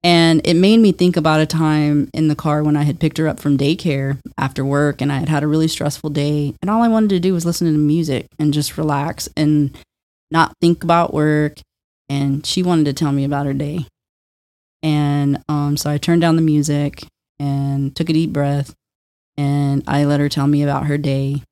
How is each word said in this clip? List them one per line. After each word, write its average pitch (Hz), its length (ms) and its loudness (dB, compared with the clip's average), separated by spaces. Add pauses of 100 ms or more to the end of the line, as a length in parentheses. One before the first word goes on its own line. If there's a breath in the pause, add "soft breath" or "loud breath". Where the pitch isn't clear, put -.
And 165 400 4
it 175 100 2
made 196 240 6
me 208 140 6
think 175 240 2
about 156 240 2
a 156 60 2
time 151 680 0
in 156 140 0
the 151 80 0
car 151 260 -2
when 151 140 0
I 147 80 0
had 147 160 -2
picked 156 180 -2
her 160 80 0
up - 140 -4
from 143 180 0
daycare 139 600 -2 (200)
after 135 260 -4
work, 143 360 0
and 143 100 0
I 135 80 -2
had 135 100 -4
had 151 140 0
a 151 60 -2
really 160 180 2
stressful 151 440 -6
day. 147 520 -2
And 185 80 -4
all 226 120 2
I 233 60 2
wanted 220 220 2
to 185 100 2
do 190 120 0
was 170 120 -2
listen 170 220 -2
to 156 100 2
music 151 520 0 (100)
and 151 160 0
just 147 240 -4
relax 151 580 -4
and 147 400 0 (540 loud breath)
not 165 300 2
think 170 240 2
about 170 280 2
work. 151 460 0 (500)
And 139 380 -2
she - 160 -2
wanted 170 220 2
to 143 80 0
tell 147 180 -2
me 139 140 0
about 143 220 -2
her 139 80 -2
day. 147 320 -6 (960)
And, 143 680 0
um, 147 280 -2
so 147 140 -4
I 147 80 -2
turned 170 220 2
down 165 160 4
the 165 60 2
music 147 640 0 (360)
and 139 540 -4
took - 140 -4
a 165 40 0
deep 160 200 0
breath, 143 420 -2 (600)
and 143 500 0
I 143 180 0
let 143 160 2
her 143 80 0
tell 139 180 -2
me 147 160 2
about 143 240 -2
her 147 120 -2
day. 139 540 -4